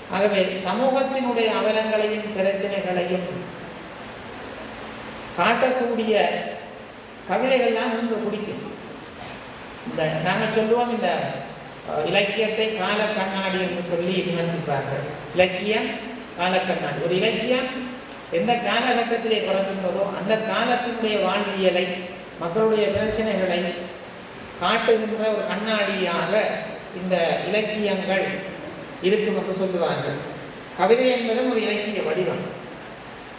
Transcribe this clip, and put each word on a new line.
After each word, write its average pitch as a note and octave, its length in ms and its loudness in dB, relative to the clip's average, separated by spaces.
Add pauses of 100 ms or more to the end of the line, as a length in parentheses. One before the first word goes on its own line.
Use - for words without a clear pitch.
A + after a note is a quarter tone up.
(120)
ஆகவே G3 320 4
சமூகத்தினுடைய A#3+ 1080 2
அவலங்களையும் G#3+ 880 2
பிரச்சனைகளையும் F#3 920 0 (2000)
காட்டக்கூடிய A#3 880 4 (1040)
கவிதைகள் A#3 460 4
தான் A3+ 260 0
இன்று A3+ 160 0
பிடிக்கும். G#3 540 -4 (1200)
இந்த D#3 220 0 (120)
நாங்கள் G#3 320 2
சொல்லுவோம், A#3 340 4
இந்த, G3+ 260 2 (720)
அஹ், D3+ 200 -2
இலக்கியத்தை G#3 680 2
கால G#3 260 2
கண்ணாடி G3 560 0
என்று F3 300 -2
சொல்லி F3+ 300 2
விமர்சிப்பார்கள். D3 840 0 (300)
இலக்கியம் G3+ 540 2 (500)
கால F#3 200 2
கண்ணாடி. F3 460 0
ஒரு F3 120 2
இலக்கியம் A3+ 760 0 (420)
எந்த G#3 220 2
காலகட்டத்திலே A3+ 840 2
பிறக்கின்றதோ F#3+ 640 0 (140)
அந்த G#3 180 2
காலத்தினுடைய A3 880 0
வாழ்வியலை, F#3 640 2 (520)
மக்களுடைய G#3 480 2
பிரச்சனைகளை G3 880 0 (840)
காட்டுகின்ற A3 720 2
ஒரு G3+ 180 0
கண்ணாடியாக G3 960 0 (600)
இந்த F3 340 2 (100)
இலக்கியங்கள் G3+ 800 0 (760)
இருக்கும் G3 360 4
என்று F#3+ 160 0
சொல்லுவார்கள். E3 640 0 (600)
கவிதை A#3 320 8
என்பதும் A#3+ 420 2
ஒரு A3 100 4
இலக்கிய G#3 400 0
வடிவம். D#3+ 420 0 (960)